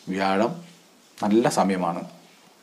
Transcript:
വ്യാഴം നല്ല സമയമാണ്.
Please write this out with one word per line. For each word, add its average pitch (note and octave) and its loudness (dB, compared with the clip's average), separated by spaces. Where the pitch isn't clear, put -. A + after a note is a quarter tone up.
വ്യാഴം G2 0
നല്ല A2+ 4
സമയമാണ്. F2+ 0